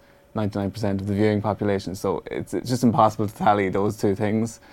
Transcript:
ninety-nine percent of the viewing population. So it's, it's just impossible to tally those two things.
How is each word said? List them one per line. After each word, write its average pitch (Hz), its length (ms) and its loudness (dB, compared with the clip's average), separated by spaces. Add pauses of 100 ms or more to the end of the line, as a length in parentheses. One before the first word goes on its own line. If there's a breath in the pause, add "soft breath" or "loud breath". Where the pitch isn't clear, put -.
(360 soft breath)
ninety-nine 101 360 -2
percent 101 280 -2
of 95 80 -6
the 104 60 0
viewing 104 280 4
population. 98 540 -2
So 95 300 -2
it's, - 280 -8
it's - 160 -4
just 123 140 0
impossible 110 460 4
to - 60 -16
tally 104 340 2
those 101 260 0
two 104 200 0
things. 110 440 -2 (140)